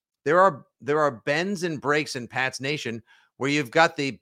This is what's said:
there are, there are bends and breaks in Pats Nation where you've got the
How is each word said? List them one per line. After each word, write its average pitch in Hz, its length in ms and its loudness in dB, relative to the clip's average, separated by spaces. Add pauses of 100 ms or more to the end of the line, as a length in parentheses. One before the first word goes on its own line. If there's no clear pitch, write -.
(240)
there 165 160 4
are, 175 260 4 (140)
there 143 200 0
are 135 240 0
bends 170 380 -2
and 160 180 -4
breaks 147 360 0
in 117 120 -10
Pats 131 320 -4
Nation 131 420 -6 (340)
where 131 120 -2
you've 143 220 0
got 165 260 4
the 139 140 -2 (120)